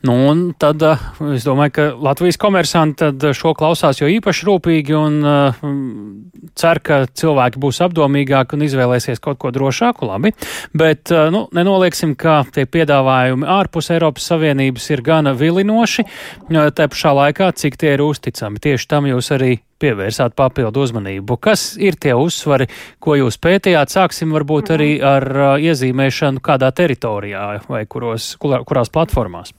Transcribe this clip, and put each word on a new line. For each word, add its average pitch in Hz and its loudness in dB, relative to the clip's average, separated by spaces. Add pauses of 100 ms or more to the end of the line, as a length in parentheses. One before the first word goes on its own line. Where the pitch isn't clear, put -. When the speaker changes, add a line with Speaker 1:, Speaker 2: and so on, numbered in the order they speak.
Speaker 1:
Nu, 131 2 (160)
un 156 4 (200)
tad, 151 2
eh, 156 4 (380)
es 117 -4
domāju, 139 2
ka 151 0 (120)
Latvijas 147 0
komersanti 170 0
tad, 143 0
eh, 147 2
šo 160 -2
klausās 156 0
jo 147 0
īpaši 185 0
rūpīgi 165 0
un, 151 0 (100)
eh, 143 2 (920)
cer, 165 2
ka 139 0
cilvēki 135 0
būs 135 -2
apdomīgāki 143 0
un 147 -2
izvēlēsies 127 0
kaut 143 -6
ko 131 -6
drošāku, 135 0
labi. 113 -2 (400)
Bet, 156 2
eh, 160 4
nu, 208 -2
nenolieksim, 175 2
ka 156 2
tie 135 -2
piedāvājumi 131 2
ārpus 180 0
Eiropas 165 0
Savienības 139 0
ir 143 0
gana 151 2
vilinoši, 202 0
eh, - -2
te 151 0
pašā 143 0
laikā, 147 2
cik 143 -4
tie 147 2
ir 135 0
uzticami. 117 -4
Tieši 139 -2
tam 147 0
jūs 127 -2
arī 127 0 (200)
pievērsāt 117 -2
papildu 131 0
uzmanību. 107 -4
Kas - 0
ir 190 0
tie 147 0
uzsvari, 135 0 (320)
ko - -2
jūs 135 0
pētījāt? 170 2
Sāksim 165 0
varbūt 151 0
arī 151 2
Speaker 2:
Mhm. 139 -2
Speaker 1:
ar, 139 4
ā, 139 2
iezīmēšanu, 135 0
kādā 131 2
teritorijā 104 -4
vai 113 -6
kuros, 113 -8
kurā-, 127 -2
kurās 127 -2
platformās. 104 -4